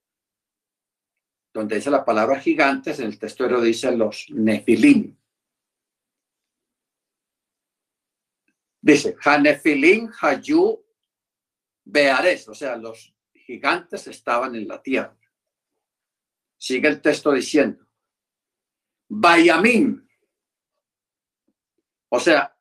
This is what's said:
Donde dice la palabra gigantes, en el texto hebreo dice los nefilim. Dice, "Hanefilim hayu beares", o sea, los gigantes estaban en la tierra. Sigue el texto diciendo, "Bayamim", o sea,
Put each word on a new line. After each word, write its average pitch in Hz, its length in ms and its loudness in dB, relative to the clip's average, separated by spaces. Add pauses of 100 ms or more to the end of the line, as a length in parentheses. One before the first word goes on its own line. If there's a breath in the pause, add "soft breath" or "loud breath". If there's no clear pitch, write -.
(1500)
Donde 107 220 -6
dice 120 140 -6
la 139 140 0
palabra 117 360 0
gigantes, 143 580 -2
en 123 80 -6
el 104 120 -10
texto 110 260 -8
hebreo 123 160 0
dice 117 360 -2
los 107 340 -4
nefilim. 110 840 2 (3750)
Dice, 147 440 2
"Hanefilim 147 880 2 (100)
hayu 151 640 0 (1000)
beares", 139 640 0
o - 60 -20
sea, 131 220 -10
los 113 380 -18 (200)
gigantes 170 720 -8
estaban 123 480 -6
en 110 140 -10
la - 120 -14
tierra. 120 380 -6 (1400)
Sigue - 300 -4
el 143 140 0
texto 147 320 0
diciendo, 131 520 -2 (1200)
"Bayamim", 170 1000 2 (2000)
o - 100 0
sea, - 400 2